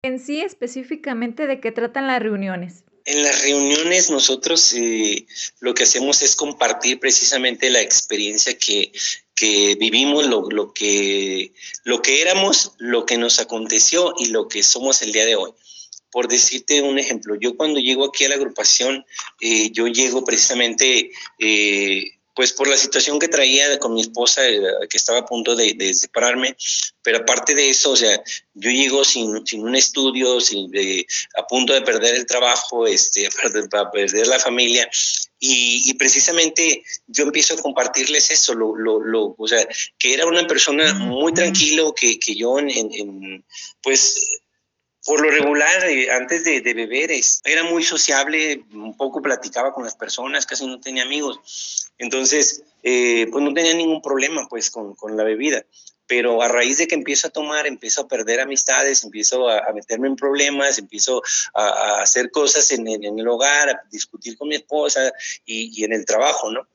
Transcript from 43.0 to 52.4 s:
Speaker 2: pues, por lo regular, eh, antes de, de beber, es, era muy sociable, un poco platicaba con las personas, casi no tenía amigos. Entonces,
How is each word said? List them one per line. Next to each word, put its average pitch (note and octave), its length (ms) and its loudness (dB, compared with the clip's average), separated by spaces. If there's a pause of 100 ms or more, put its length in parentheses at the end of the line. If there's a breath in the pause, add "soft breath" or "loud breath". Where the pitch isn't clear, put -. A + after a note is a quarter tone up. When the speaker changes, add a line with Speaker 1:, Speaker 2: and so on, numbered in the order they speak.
Speaker 2:
pues, - 500 2 (720)
por D3+ 160 2
lo D3+ 100 4
regular, D3 540 2
eh, C3 260 0
antes B2+ 340 -2
de, D3 160 0
de A#2+ 140 -2
beber, A#2+ 360 -2
es, C#3+ 340 2
era D#3 200 2
muy E3+ 180 0
sociable, D3 880 0
un G#2+ 240 -14
poco C#3 240 -4
platicaba C3 520 -2
con C3+ 120 -10
las A2 100 -10
personas, C3+ 520 -6
casi C3+ 200 -6
no B2+ 140 -10
tenía C3 220 -6
amigos. - 960 -6
Entonces, C3 640 0 (200)